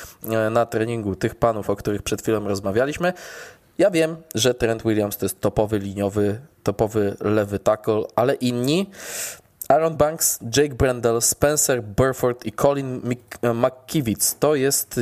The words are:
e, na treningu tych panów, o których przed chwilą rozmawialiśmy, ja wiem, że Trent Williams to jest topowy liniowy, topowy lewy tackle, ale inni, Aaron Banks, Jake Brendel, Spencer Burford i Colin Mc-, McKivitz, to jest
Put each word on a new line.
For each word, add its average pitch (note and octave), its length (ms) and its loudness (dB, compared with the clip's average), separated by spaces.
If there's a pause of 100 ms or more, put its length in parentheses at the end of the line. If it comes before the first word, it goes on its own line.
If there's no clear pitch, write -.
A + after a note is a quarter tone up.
(300)
e, A2 200 0
na A2+ 160 2
treningu A2+ 480 -2
tych A2 200 -2
panów, G#2+ 360 0
o G2+ 60 0
których G#2 260 -4
przed - 200 -4
chwilą G#2 260 -2
rozmawialiśmy, A2+ 640 0 (680)
ja F#3 120 6
wiem, D#3+ 260 2 (180)
że A#2+ 200 2
Trent A2+ 280 0
Williams G#2 340 0
to - 80 -6
jest - 160 -4
topowy G#2+ 380 2
liniowy, G2+ 600 -2 (220)
topowy G#2 580 0
lewy G#2 380 0
tackle, G#2+ 440 0 (120)
ale B2+ 200 2
inni, B2+ 560 0 (800)
Aaron D#3+ 280 4
Banks, D3+ 420 0 (180)
Jake C#3+ 180 2
Brendel, A#2 480 0
Spencer C#3+ 600 2
Burford B2 640 0
i G#2+ 60 -8
Colin C#3 520 0
Mc-, A#2+ 500 -2
McKivitz, A#2+ 840 0
to D3 160 2
jest C3+ 480 -2